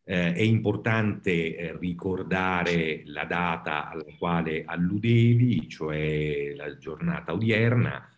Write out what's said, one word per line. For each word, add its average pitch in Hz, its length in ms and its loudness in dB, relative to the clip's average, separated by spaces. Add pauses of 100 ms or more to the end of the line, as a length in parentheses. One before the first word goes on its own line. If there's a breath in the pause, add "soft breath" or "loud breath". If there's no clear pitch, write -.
Eh, 87 280 0
è 98 80 0
importante, 104 1120 2
eh, 80 220 -8
ricordare 87 1300 -2
la 76 180 -8
data 82 640 -2
alla 80 160 -10 (140)
quale 80 480 0
alludevi, 117 1000 4
cioè 76 880 -2
la 71 220 -10
giornata 78 560 -6
odierna, 110 720 2 (120)